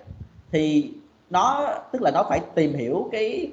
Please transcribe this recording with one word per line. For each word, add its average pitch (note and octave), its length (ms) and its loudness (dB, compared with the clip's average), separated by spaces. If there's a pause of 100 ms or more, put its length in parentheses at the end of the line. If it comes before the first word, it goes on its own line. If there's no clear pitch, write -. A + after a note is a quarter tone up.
(520)
thì D3+ 400 2 (380)
nó, C4 440 2 (180)
tức B3 100 -2
là D#3 80 4
nó F3 180 2
phải D3+ 120 0 (140)
tìm D3 200 2
hiểu C#3+ 380 -2
cái, A3+ 400 -2